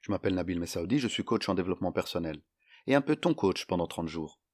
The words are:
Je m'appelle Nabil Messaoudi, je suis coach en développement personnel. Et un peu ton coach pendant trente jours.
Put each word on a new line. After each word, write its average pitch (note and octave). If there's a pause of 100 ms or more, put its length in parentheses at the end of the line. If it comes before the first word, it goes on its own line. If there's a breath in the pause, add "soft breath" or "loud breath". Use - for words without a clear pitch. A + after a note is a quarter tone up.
Je -
m'appelle F#2+
Nabil F2
Messaoudi, F2
je B2
suis -
coach -
en F#2+
développement F2+
personnel. D#2+ (420 soft breath)
Et C3
un C#3
peu D3+
ton E3
coach -
pendant F2
trente E2
jours. D#2+ (120)